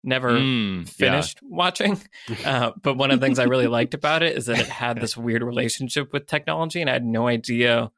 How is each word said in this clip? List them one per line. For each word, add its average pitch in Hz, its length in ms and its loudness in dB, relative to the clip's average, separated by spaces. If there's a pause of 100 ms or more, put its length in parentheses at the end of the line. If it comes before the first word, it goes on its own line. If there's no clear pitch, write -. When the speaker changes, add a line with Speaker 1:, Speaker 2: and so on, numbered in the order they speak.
Speaker 1:
never 127 300 0
Speaker 2:
Mm, 113 520 0
yeah. - 60 -16
Speaker 1:
finished - 500 0
watching. 185 580 0 (280)
Speaker 3:
<laughs> 113 180 -6
Speaker 1:
Uh, 120 340 0
but 139 180 0
one 135 120 2
of 131 100 4
the 135 60 2
things 131 140 2
I 123 60 4
really 123 220 4
liked 120 280 0
about 156 260 0
it 165 160 0
is 120 80 -4
that 117 140 0
it 110 80 0
had 120 340 -4
this 117 160 -4
weird 117 240 0
relationship 123 720 -2
with 143 140 -4
technology, 160 540 -2
and 143 80 0
I 127 40 2
had 123 120 0
no 113 220 2
idea 117 720 2